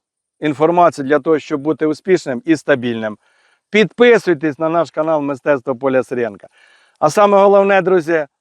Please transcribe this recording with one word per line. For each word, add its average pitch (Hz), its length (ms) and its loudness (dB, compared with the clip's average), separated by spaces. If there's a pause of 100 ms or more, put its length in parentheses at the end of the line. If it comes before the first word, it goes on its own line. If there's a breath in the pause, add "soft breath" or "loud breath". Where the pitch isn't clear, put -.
(400)
інформацію 151 680 0
для 147 140 0
того, 151 200 0
щоб 143 220 -8
бути 151 240 -4
успішним 151 600 -2
і 165 100 2
стабільним. 117 600 -4 (520)
Підписуйтесь 185 920 0
на 160 100 -2
наш 160 220 -2
канал 156 300 -2
Мистецтво 139 540 -4
Поля 131 280 -2
Сирієнка. 113 440 -8 (520 soft breath)
А 151 100 0
саме 202 280 4
головне, 196 440 4
друзі, 165 460 -2 (140)